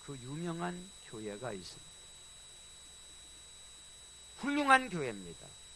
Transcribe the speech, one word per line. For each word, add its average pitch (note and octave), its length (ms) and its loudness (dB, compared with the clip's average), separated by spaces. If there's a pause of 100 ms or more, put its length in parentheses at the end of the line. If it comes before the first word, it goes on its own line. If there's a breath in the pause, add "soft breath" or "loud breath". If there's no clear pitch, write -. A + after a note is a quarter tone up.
그 C#3+ 120 -6
유명한 E3+ 720 -2 (160)
교회가 G#2+ 460 -4
있습니다. F#2 320 -8 (2500)
훌륭한 C4+ 500 10
교회입니다. A2 580 -2 (300)